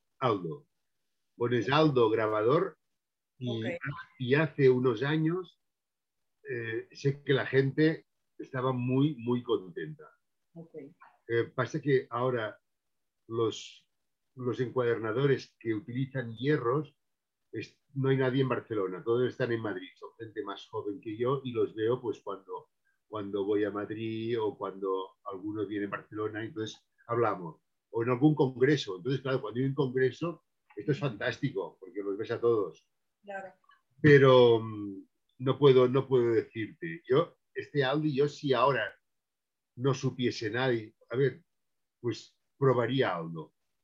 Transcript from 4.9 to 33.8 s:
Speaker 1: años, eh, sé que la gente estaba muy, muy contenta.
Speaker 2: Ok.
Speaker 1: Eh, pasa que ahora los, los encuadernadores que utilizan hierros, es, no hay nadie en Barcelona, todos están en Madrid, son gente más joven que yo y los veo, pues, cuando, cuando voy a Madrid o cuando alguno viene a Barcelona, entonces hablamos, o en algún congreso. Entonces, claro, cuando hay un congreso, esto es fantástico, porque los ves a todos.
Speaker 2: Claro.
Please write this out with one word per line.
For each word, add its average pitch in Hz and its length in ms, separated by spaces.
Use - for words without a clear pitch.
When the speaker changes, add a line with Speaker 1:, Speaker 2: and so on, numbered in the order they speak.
Speaker 1:
años, 160 560
eh, 117 440
sé - 320
que 143 80
la 117 140
gente 135 600
estaba 131 340
muy, 131 440
muy 123 260
contenta. 92 600
Speaker 2:
Ok. 165 200
Speaker 1:
Eh, 117 160
pasa 131 260
que 139 300
ahora 120 480
los, 113 580
los 123 240
encuadernadores 117 960
que 113 160
utilizan 123 600
hierros, 143 580
es, - 260
no 135 160
hay 135 80
nadie 131 240
en 131 60
Barcelona, 98 560
todos 120 240
están 117 240
en 113 80
Madrid, 95 280
son - 200
gente 110 240
más - 260
joven 101 320
que 107 160
yo 127 280
y 123 80
los 101 220
veo, 113 260
pues, 113 220
cuando, 92 460
cuando 101 360
voy 104 200
a 101 60
Madrid 110 720
o 104 160
cuando 95 680
alguno 101 420
viene 101 200
a 98 40
Barcelona, 107 540
entonces 110 340
hablamos, 101 520
o 117 120
en 117 80
algún 139 240
congreso. 131 640
Entonces, 127 240
claro, 131 220
cuando 107 180
hay 135 60
un 135 80
congreso, 131 680
esto - 180
es - 60
fantástico, 110 800
porque 90 240
los 98 140
ves 107 140
a 113 100
todos. 107 460
Speaker 2:
Claro. 190 300